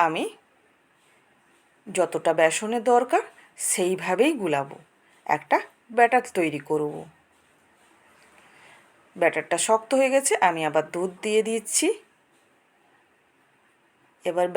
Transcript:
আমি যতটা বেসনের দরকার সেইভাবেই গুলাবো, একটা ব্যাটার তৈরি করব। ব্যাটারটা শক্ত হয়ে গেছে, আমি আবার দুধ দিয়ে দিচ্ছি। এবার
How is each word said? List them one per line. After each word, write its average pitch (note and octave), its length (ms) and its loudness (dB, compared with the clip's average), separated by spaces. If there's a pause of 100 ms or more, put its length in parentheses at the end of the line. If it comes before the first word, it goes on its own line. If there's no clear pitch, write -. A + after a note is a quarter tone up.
আমি E3 180 -2 (1600)
যতটা F3 540 -2
বেসনের G#3+ 420 0 (100)
দরকার B3+ 300 2 (500)
সেইভাবেই F#3 600 0 (100)
গুলাবো, C#3+ 340 -4 (500)
একটা D3+ 300 0 (400)
ব্যাটার A#3+ 280 4 (140)
তৈরি D3+ 320 -2
করব। D3+ 240 -2 (2250)
ব্যাটারটা E3 380 0 (100)
শক্ত A3 300 0
হয়ে C4 160 2
গেছে, C4+ 180 2 (160)
আমি E3 200 0
আবার D#3 160 0 (100)
দুধ F#3 160 -4 (140)
দিয়ে G#3+ 240 2
দিচ্ছি। A3+ 400 -2 (2500)
এবার F3+ 200 0 (100)